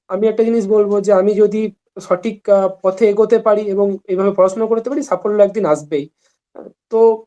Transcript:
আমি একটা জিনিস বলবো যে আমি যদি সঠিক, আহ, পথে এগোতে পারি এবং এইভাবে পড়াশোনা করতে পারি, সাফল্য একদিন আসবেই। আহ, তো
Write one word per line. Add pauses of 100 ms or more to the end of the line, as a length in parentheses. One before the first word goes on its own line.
আমি
একটা
জিনিস
বলবো
যে
আমি
যদি (280)
সঠিক,
আহ, (140)
পথে
এগোতে
পারি
এবং (120)
এইভাবে
পড়াশোনা
করতে
পারি,
সাফল্য
একদিন
আসবেই। (460)
আহ, (220)
তো